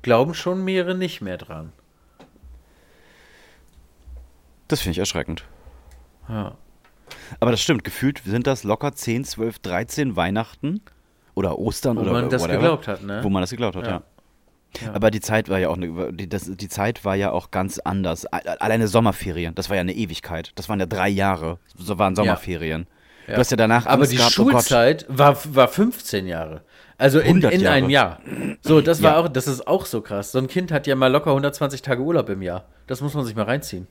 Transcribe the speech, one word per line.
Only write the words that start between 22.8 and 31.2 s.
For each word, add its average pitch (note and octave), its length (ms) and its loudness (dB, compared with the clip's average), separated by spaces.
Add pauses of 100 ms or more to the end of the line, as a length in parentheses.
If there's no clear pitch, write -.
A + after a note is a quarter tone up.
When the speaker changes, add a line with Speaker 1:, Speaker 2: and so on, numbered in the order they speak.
Speaker 1:
Ja. - 60 -6
Speaker 2:
Du B2 60 2
hast B2 120 2
ja B2 40 2
danach A2+ 300 4
Speaker 1:
Aber - 160 6
Speaker 2:
Angst B2+ 100 4
Speaker 1:
die B2+ 40 0
Speaker 2:
gehabt, A#2 200 4
oh G#3 100 4
Gott. C#4 60 6 (120)
Speaker 1:
Schulzeit C3 440 4
war, C#3 280 6 (180)
war B2+ 140 8
fünfzehn F3 580 -2
Jahre. D#2+ 360 -8 (360)
Also C#3 220 6
in, - 140 4
Speaker 2:
Hundert D3 180 6
Speaker 1:
in F#3+ 160 4
einem C3+ 200 4
Speaker 2:
Jahre. A#2+ 380 4
Speaker 1:
Jahr. - 360 -8
So, D#3 180 8
das D#3 200 2
war D#3 120 6
Speaker 2:
Ja. D#3 60 6
Speaker 1:
auch, E3+ 100 2
das C3 180 -2
ist C3 220 -4
auch F#3+ 180 0
so A2 140 -4
krass. G2+ 320 -8
So B2+ 60 0
ein C3 100 -2
Kind F3+ 240 -2
hat C#3+ 160 -2
ja C#3 80 2
mal C3 160 4
locker D3+ 200 2